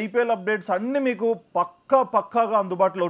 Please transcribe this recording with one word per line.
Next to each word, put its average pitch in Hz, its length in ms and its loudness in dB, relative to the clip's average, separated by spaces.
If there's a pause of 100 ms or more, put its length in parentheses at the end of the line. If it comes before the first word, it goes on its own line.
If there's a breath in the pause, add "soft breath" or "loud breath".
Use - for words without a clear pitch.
ఐపీఎల్ 233 360 0
అప్డేట్స్ 196 400 -4
అన్నీ 269 320 -2
మీకు 226 200 -2 (300)
పక్కా - 420 0 (140)
పక్కాగా 226 480 0
అందుబాటులో 185 460 0